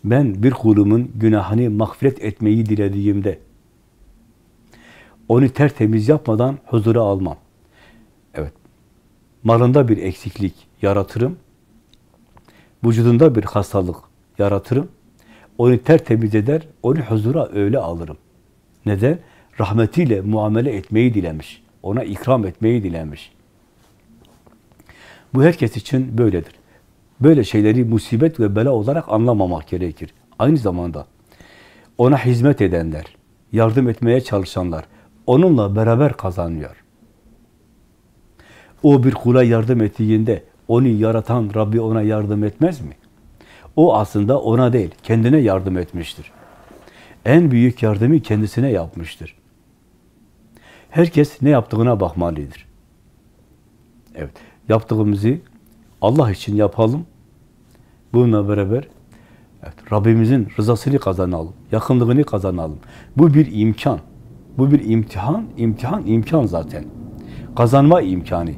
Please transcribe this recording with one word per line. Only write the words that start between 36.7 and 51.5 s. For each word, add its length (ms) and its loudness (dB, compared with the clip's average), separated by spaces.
O 200 6
bir 100 2
kula 300 2
yardım 380 2
ettiğinde 600 0
onu 200 2
yaratan 680 -2
Rabbi 260 -2
ona 200 -2
yardım 420 -2
etmez 380 -4
mi? 120 -14
O 200 4
aslında 440 0
ona 340 0
değil, 180 -2
kendine 340 2
yardım 400 0
etmiştir. 540 -12
En 260 4
büyük 320 2
yardımı 360 2
kendisine 500 -2
yapmıştır. 640 -8
Herkes 520 0
ne 80 2
yaptığına 500 2